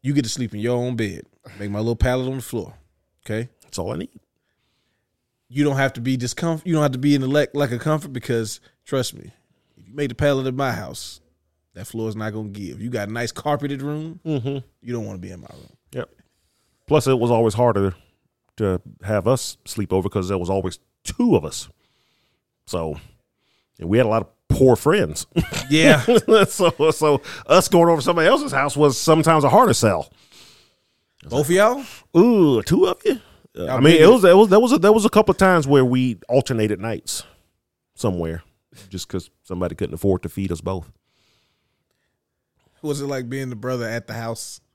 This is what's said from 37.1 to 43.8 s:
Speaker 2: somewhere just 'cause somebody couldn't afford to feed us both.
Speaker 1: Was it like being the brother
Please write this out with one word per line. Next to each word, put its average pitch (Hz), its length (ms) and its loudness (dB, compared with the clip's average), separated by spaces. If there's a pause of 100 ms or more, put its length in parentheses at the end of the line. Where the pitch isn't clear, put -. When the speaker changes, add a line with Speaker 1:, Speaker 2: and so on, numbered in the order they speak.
Speaker 2:
somewhere 85 480 -4 (480)
just 95 180 -12
'cause - 220 -10 (120)
somebody 90 320 -6
couldn't 80 200 -6
afford 92 300 0
to 82 40 -8
feed 98 240 -8
us 80 80 -8
both. 92 300 -10 (1900)
Speaker 1:
Was 143 180 -6
it 143 60 -6
like 135 220 -6
being 135 220 -8
the 120 60 -10
brother 120 320 -6